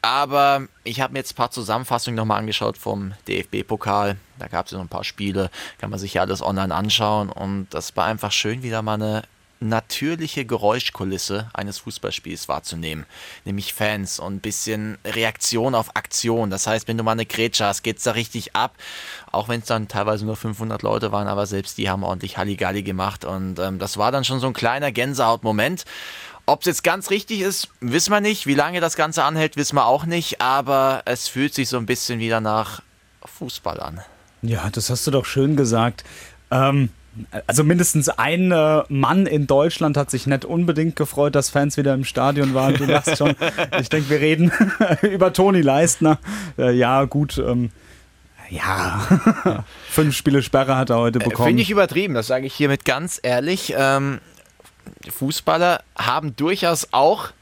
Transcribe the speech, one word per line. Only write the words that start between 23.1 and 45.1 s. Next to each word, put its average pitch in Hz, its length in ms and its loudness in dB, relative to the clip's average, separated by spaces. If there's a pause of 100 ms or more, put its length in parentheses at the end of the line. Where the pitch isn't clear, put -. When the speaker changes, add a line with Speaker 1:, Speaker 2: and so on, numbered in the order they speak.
Speaker 1:
und, 92 340 -6
ähm, 95 200 -4
das 101 180 -6
war 110 160 2
dann 135 100 -2
schon 131 160 -2
so 131 80 -2
ein 123 60 -2
kleiner 127 400 -2
Gänsehautmoment. 117 880 0 (640)
Ob's - 200 2
jetzt - 200 0
ganz 185 240 0
richtig 202 320 -2
ist, 185 260 -2 (140)
wissen 160 320 2
wir 208 80 4
nicht. 208 260 0
Wie 139 80 4
lange 165 240 2
das 165 160 0
Ganze 156 300 0
anhält, 156 320 0
wissen 143 180 -2
wir 123 120 6
auch 143 180 4
nicht, 170 340 -4
aber 135 640 2
es - 240 -2
fühlt 139 260 -2
sich 131 140 -2
so - 80 -4
ein 120 100 -2
bisschen 120 360 -2
wieder 113 180 0
nach 107 420 0 (440)
Fußball - 560 -10
an. 82 180 -10 (420)
Speaker 2:
Ja, 104 280 -2
das 107 200 -4
hast 123 160 -2
du 151 60 0
doch 131 140 2
schön 143 320 2
gesagt. 117 480 2 (440)
Ähm, 135 420 4 (560)
also 147 180 4
mindestens 165 420 4
ein, 175 440 2
äh, 156 360 6
Mann 143 380 4
in 147 200 2
Deutschland 147 520 4
hat 143 120 0
sich 127 160 -2
nicht 135 200 0
unbedingt 160 500 0
gefreut, 143 400 0
dass 135 140 2
Fans 143 260 2
wieder 139 180 2
im 131 120 0
Stadion 139 480 2
waren. 135 220 4
Du 139 100 0
lachst 151 320 2
schon. 147 180 4 (200)
Speaker 1:
<laughs> 170 240 0
Speaker 2:
Ich 123 100 -2
denk, 151 200 0
wir 147 120 4
reden 160 320 4 (260)
<laughs> 180 220 4
über 190 320 4